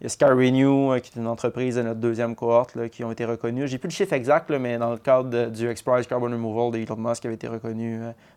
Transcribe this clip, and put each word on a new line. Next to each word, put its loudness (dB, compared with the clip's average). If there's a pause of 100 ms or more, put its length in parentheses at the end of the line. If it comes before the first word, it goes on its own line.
il -14
y -6
a -6
Sky 0
Renew, 6
euh, 2
qui -8
est -8
une -4
entreprise -2
de 0
notre -4
deuxième 0
cohorte, 2
là, -6
qui -10
ont -6
été -6
reconnus. -4
J'ai -6
plus -8
le -6
chiffre -2
exact, 2
là, 0
mais -2
dans 0
le -4
cadre 2
de, 2
du -4
X-Prize 0
Carbon -2
Removal -2
de -4
Elon -6
Musk -2
qui -6
avait -4
été -10
reconnu, -6
euh, -10 (260)